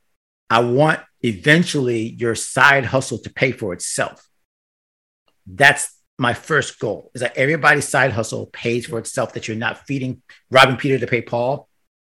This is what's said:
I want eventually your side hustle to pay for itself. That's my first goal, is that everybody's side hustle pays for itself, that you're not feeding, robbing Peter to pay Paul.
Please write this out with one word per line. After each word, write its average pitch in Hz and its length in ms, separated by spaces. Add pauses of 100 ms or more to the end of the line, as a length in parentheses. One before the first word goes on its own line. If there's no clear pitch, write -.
(500)
I 113 120
want 135 400 (200)
eventually 123 800
your 117 340
side 135 500
hustle 131 340
to - 100
pay 131 220
for 107 220
itself. - 560 (1160)
That's 135 480 (240)
my 120 160
first - 460
goal, 101 340
is 120 80
that 120 140
everybody's 147 540
side 131 240
hustle 113 340
pays 117 380
for 113 140
itself, 113 340
that - 140
you're 110 100
not 113 280
feeding, 131 360 (280)
robbing 131 280
Peter 135 200
to 117 100
pay 120 140
Paul. 123 460 (360)